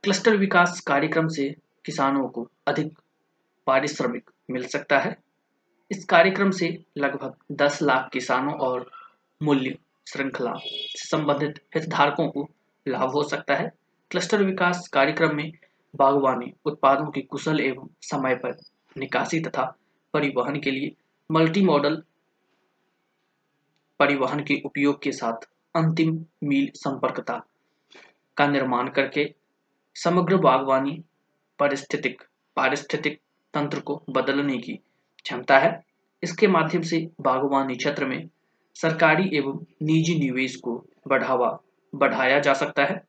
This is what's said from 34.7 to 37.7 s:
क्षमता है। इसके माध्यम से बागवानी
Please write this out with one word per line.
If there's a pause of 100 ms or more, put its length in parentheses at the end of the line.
क्षमता
है। (520)
इसके
माध्यम
से (220)
बागवानी